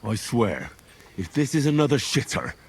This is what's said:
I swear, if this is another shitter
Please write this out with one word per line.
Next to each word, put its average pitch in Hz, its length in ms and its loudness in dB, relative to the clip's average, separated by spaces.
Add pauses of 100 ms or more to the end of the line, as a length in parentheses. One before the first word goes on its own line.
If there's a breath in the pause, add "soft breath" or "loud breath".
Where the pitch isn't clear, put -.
I 107 120 -4
swear, 104 560 0 (480 loud breath)
if 90 140 -6
this 143 220 0
is 147 120 2
another 147 320 4
shitter - 560 -2 (140)